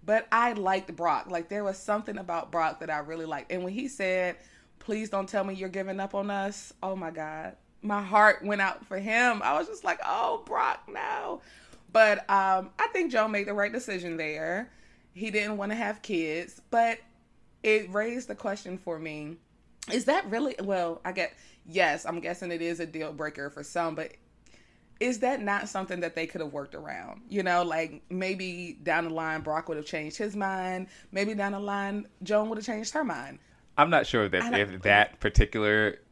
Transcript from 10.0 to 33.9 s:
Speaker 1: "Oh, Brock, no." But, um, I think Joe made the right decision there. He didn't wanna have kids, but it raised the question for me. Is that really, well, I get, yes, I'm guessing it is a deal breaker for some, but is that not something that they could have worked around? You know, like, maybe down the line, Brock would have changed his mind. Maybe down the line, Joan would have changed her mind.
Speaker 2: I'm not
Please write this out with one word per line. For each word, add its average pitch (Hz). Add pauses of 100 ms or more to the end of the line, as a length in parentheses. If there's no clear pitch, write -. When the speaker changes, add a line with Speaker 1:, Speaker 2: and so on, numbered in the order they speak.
Speaker 1:
"Oh, -
Brock, - (100)
no." - (500)
But, 214 (120)
um, 190
I 453
think 339
Joe 220
made 202
the 202
right 208
decision 185
there. 160 (420)
He 214
didn't 208
wanna 202
have 208
kids, 165 (100)
but 233 (640)
it 214
raised 233
the 208
question 196
for 170
me. 151 (540)
Is 233
that 311
really, 254
well, 180
I 180
get, 185 (340)
yes, 165
I'm 170
guessing 175
it 165
is 170
a 165
deal 156
breaker 147
for 147
some, 165
but 156 (880)
is 240
that 262
not 202
something 190
that 170
they 165
could 165
have 147
worked 143
around? 151
You 202
know, 180
like, 160
maybe 185
down 165
the 165
line, 160
Brock 156
would 160
have 151
changed 156
his 208
mind. 185 (240)
Maybe 202
down 202
the 196
line, 202 (160)
Joan 214
would 214
have 208
changed 220
her 302
mind. 139 (400)
Speaker 2:
I'm 151
not 156